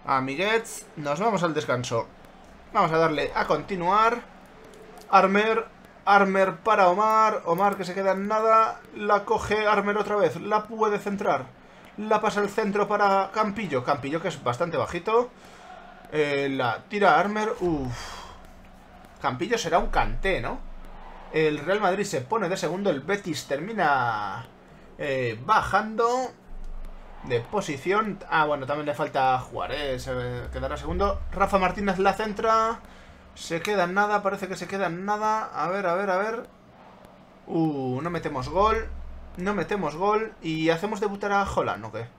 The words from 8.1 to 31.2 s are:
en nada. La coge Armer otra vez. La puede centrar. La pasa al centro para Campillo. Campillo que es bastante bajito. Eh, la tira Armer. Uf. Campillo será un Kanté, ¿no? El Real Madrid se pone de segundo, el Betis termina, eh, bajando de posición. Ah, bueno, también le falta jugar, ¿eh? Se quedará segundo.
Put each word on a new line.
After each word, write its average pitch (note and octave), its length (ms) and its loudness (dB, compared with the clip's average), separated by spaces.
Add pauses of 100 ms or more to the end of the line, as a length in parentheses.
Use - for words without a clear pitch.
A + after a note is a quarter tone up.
en G3 120 -4
nada. A3 540 4 (160)
La G#3 280 2
coge G#3+ 400 0
Armer G#3 320 2
otra G#3 200 0
vez. E3+ 240 2
La G#3+ 240 0
puede G#3+ 340 0
centrar. G3 480 -2 (500)
La G#3+ 240 2
pasa G#3 200 0
al G3+ 80 0
centro G#3 400 0
para G3 440 4
Campillo. G3+ 520 -2
Campillo C#3+ 360 -2
que F3+ 60 -6
es D3+ 160 -6
bastante D#3 340 -2
bajito. A3 540 0 (800)
Eh, C#3+ 400 0
la B2 380 -2
tira G3 280 4
Armer. G#3+ 440 0
Uf. C#3 340 -2 (1300)
Campillo D#3+ 360 -2
será E3+ 220 0
un A#3 80 2
Kanté, D3+ 540 0
¿no? F#3+ 300 -8 (600)
El D#3 260 2
Real F#3 220 0
Madrid G3 240 2
se D3 160 -2
pone G3+ 280 -2
de F#3+ 100 0
segundo, F#3 320 0
el C#3 100 0
Betis F3+ 460 -4
termina, C3 1000 0 (520)
eh, B2+ 480 -4
bajando A3+ 840 0 (960)
de A#2+ 160 -2
posición. F#3+ 800 -2 (120)
Ah, D#3 140 4
bueno, C#3+ 220 0
también D3 200 -2
le C#3+ 80 -2
falta C3 440 2
jugar, A2 340 -6
¿eh? C#3 260 -2
Se C3 140 -8 (400)
quedará C3+ 240 -4
segundo. F3 440 0 (120)